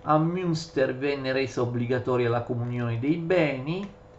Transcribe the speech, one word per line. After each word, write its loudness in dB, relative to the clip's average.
A 4
Münster 0
venne -2
resa 0
obbligatoria 0
la 2
comunione -2
dei 2
beni 0